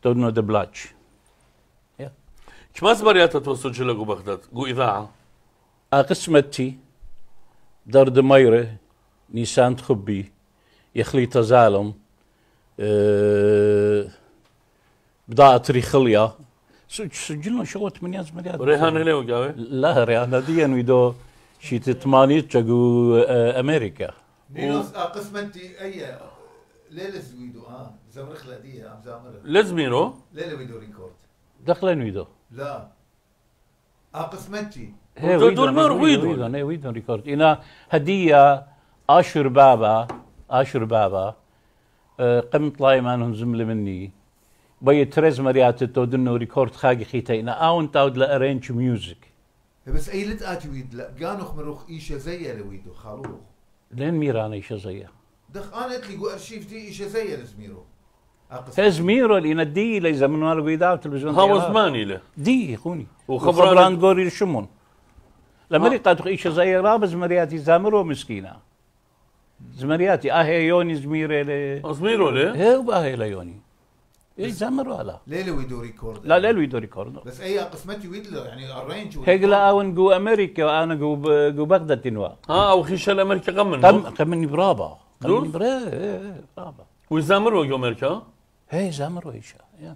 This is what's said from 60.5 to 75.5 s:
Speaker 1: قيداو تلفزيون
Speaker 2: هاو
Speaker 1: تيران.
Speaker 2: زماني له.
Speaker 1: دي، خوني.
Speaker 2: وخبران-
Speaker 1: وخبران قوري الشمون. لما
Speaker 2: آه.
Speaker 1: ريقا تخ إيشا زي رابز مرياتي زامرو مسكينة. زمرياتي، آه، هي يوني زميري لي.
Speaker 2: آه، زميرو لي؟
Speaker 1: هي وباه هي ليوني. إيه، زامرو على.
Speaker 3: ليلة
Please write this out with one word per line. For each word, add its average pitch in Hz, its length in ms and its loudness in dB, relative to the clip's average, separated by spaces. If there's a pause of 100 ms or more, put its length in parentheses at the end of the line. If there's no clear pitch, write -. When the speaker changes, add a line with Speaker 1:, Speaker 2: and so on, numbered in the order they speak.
Speaker 1:
قيداو 160 340 0
تلفزيون 147 400 -6
Speaker 2:
هاو 190 120 6
Speaker 1:
تيران. 185 240 2
Speaker 2:
زماني 165 340 0
له. 95 160 -8 (160)
Speaker 1:
دي، 170 400 -2
خوني. 165 300 -10 (200)
Speaker 2:
وخبران- 131 200 -2
Speaker 1:
وخبران 185 520 6
قوري 185 280 4
الشمون. 156 400 -4 (1040)
لما 175 160 4
Speaker 2:
آه. - 20 8
Speaker 1:
ريقا 208 240 2
تخ 165 140 -4
إيشا 185 220 -4
زي 180 280 2
رابز 208 380 0
مرياتي 175 420 -2
زامرو 180 460 2
مسكينة. 113 500 -10 (1200)
زمرياتي، 151 560 -2
آه، 160 120 2
هي 160 240 0
يوني 170 280 0
زميري 151 480 -4
لي. 143 420 -6
Speaker 2:
آه، 156 60 -8
زميرو 185 380 0
لي؟ 147 280 -2
Speaker 1:
هي 220 180 4
وباه 226 280 -2
هي 131 120 -4
ليوني. 98 460 -8 (800)
إيه، 233 120 -8
زامرو 247 420 -6
على. 98 340 -12
Speaker 3:
ليلة 180 240 -8